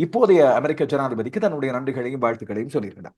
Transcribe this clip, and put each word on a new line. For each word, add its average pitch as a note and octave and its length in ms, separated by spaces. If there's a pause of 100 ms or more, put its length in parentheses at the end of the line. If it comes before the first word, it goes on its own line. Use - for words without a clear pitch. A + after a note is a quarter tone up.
இப்போதைய E3+ 520
அமெரிக்க D3 300
ஜனாதிபதிக்கு C3 560
தன்னுடைய C#3+ 360
நன்றிகளையும் C3 460
வாழ்த்துக்களையும் A2+ 520
சொல்லியிருக்கிறார். G2 440